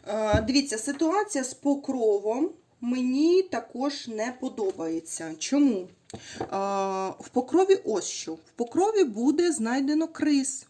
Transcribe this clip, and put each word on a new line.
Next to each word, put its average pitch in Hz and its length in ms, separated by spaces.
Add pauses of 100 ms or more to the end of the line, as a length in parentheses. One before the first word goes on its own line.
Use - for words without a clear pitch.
Е, 214 360
дивіться, 277 360
ситуація 320 640
з - 100
Покровом 254 960 (300)
мені 254 640
також 277 680
не 226 320
подобається. 165 1000
Чому? 247 500 (240)
Е, - 340 (760)
в - 120
Покрові 359 420 (100)
ось 196 220
що. - 280
В - 220
Покрові 370 480
буде 285 480
знайдено 277 560
крис. 294 600